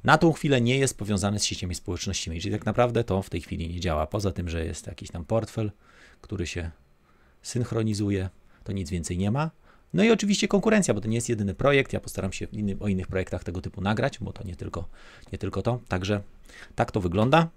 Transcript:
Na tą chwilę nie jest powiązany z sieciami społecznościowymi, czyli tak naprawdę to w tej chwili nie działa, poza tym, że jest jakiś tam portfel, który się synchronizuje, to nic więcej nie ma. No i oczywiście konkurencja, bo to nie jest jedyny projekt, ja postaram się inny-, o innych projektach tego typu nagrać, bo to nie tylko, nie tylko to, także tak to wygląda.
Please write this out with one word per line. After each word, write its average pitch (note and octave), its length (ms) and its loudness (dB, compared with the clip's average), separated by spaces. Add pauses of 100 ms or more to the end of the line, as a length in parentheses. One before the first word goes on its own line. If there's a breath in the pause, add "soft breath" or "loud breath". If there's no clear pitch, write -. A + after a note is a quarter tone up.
Na D3+ 140 6
tą E3 140 6
chwilę C#3 280 4
nie B2 180 4
jest C3+ 200 2
powiązany G2+ 400 0
z - 60 0
sieciami F2+ 300 -4
społecznościowymi, F2+ 640 -4
czyli G2+ 140 -2
tak - 120 -4
naprawdę A#2 380 2
to F#2+ 180 0
w - 80 -10
tej F2 100 -4
chwili E2+ 280 -6
nie E2+ 120 -6
działa, D#2 260 0
poza G2 260 -2
tym, F2 160 -4
że E2 160 -2
jest E2+ 220 -8
jakiś - 240 -12
tam E2+ 140 -8
portfel, A2 480 -2 (480 soft breath)
który F2+ 260 -6
się E2 240 -6 (720 soft breath)
synchronizuje, G#2+ 840 0 (360 soft breath)
to G2 80 -8
nic F#2+ 180 -4
więcej F2 280 -4
nie G2+ 120 2
ma. D3+ 200 0 (420 soft breath)
No F3+ 120 4
i A#3 60 6
oczywiście G3+ 380 2
konkurencja, D3 460 4
bo G2+ 60 0
to A2 80 -4
nie A2 60 2
jest A#2 140 0
jedyny G#2 260 0
projekt, C#3 380 4
ja G2 80 -2
postaram F#2+ 320 -4
się - 200 -6
inny-, G#2 280 -2
o G#2 80 -2
innych F#2 180 0
projektach F#2 380 -2
tego F2+ 160 -4
typu F#2 200 -8
nagrać, A2 380 0
bo - 140 -6
to - 120 -12
nie F2 120 -8
tylko, - 320 -6 (440 loud breath)
nie F#2+ 60 -8
tylko F#2+ 240 -2
to, A#2+ 260 0
także G2 340 0 (520 loud breath)
tak - 180 0
to A2 80 0
wygląda. A#2 560 4